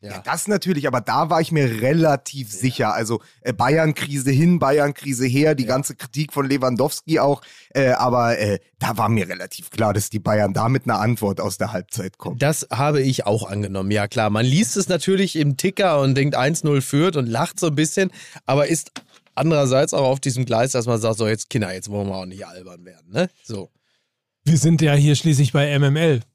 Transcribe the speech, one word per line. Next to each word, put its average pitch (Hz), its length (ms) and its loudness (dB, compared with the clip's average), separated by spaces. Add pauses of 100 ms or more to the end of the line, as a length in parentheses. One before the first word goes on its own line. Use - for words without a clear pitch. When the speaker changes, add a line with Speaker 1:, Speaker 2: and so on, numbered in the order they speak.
Speaker 1:
Ja. 104 60 -14
Speaker 2:
Ja, 95 120 -14
das 160 260 -6
natürlich, 180 380 0
aber 127 140 0
da 139 300 0
war 165 100 2
ich 165 100 -2
mir 131 300 0
relativ 139 720 0
Speaker 1:
Ja. 95 60 -12
Speaker 2:
sicher. 120 360 0
Also, 113 280 -2 (180)
äh, 123 140 -4
Bayern-Krise 143 760 0
hin, 165 260 4
Bayern-Krise 143 680 0
her, 143 300 4
die 127 80 -2
Speaker 1:
Ja. 113 80 -2
Speaker 2:
ganze 131 260 -2
Kritik 143 380 -6
von 139 120 0
Lewandowski 131 760 0
auch. 139 200 2 (300)
Äh, 135 220 2
aber, 120 460 2
äh, 101 200 0 (200)
da - 200 -2
war 107 100 2
mir 107 220 2
relativ 92 400 -12
klar, 107 240 0
dass 104 160 -2
die 110 80 -6
Bayern 104 340 2
da 107 160 0
mit 131 160 0
einer 110 160 0
Antwort 107 400 0
aus 98 160 -4
der 101 160 -6
Halbzeit 95 460 -8
kommen. 120 200 -10
Speaker 1:
Das 147 320 -2
habe 143 300 0
ich 131 240 0
auch 104 240 0
angenommen, 98 420 -4
ja 104 160 0
klar. 110 220 -2
Man 107 160 2
liest 156 320 0
es 190 120 -2
natürlich 185 480 0
im 147 200 0
Ticker 180 460 0
und 135 140 2
denkt 139 200 0
eins 139 280 0
null 143 180 2
Fürth 156 340 0
und 131 100 0
lacht 117 320 -2
so 175 100 0
ein 147 60 -2
bisschen, 160 360 0 (340)
aber 143 220 2
ist 160 240 -2 (440)
andererseits 143 600 2
auch 135 120 2
auf 135 140 0
diesem 127 240 -2
Gleis, 120 280 0
dass 120 120 -2
man 117 160 0
sagt, 113 160 0
"So, 110 100 0
jetzt, 110 220 -2
Kinder, 101 240 -2
jetzt 92 160 -10
wollen 101 200 -4
wir 95 80 -6
auch 92 100 -10
nicht 92 200 -16
albern 87 380 -20
werden", 85 260 -20
ne? 165 200 -2 (120)
So. 98 280 -12 (760)
Speaker 3:
Wir 151 140 4
sind 156 240 4
ja 147 100 2
hier 143 240 4
schließlich 147 380 2
bei 143 160 2
M 143 120 2
M 139 140 2
L. 156 240 2 (140)